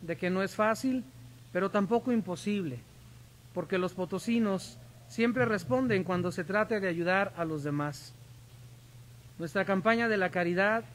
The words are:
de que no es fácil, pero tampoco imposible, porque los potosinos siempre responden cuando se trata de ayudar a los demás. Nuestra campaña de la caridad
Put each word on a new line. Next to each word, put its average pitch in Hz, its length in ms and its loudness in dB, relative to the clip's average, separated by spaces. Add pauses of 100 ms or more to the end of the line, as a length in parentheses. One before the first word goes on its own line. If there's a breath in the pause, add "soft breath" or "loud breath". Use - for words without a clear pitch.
de 170 160 -6
que 180 140 -2
no 185 120 0
es 190 120 -4
fácil, 220 500 0 (480)
pero 190 180 0
tampoco 220 400 2
imposible, 190 680 -2 (760)
porque 175 240 -2
los 185 160 0
potosinos 196 840 -2 (300)
siempre 240 360 2
responden 226 600 2
cuando 180 280 0
se 185 100 -4
trata 208 380 0
de 190 80 0
ayudar 180 480 2
a 170 80 -2
los 156 200 -4
demás. 147 500 -4 (1200)
Nuestra 180 280 0
campaña 226 420 4
de 220 80 4
la 185 140 2
caridad 190 540 2 (100)